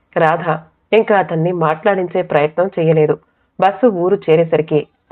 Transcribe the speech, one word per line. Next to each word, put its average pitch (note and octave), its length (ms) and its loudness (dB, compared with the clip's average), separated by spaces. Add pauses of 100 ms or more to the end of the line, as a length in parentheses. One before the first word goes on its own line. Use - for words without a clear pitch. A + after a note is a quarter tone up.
(160)
రాధ E3+ 320 0 (460)
ఇంకా A3 240 2
అతన్ని E3+ 340 -2
మాట్లాడించే F3 720 -2
ప్రయత్నం E3+ 560 -2
చేయలేదు. D#3+ 400 2 (420)
బస్సు G3 260 0
ఊరు F#3+ 320 0 (120)
చేరేసరికి D#3+ 560 0 (260)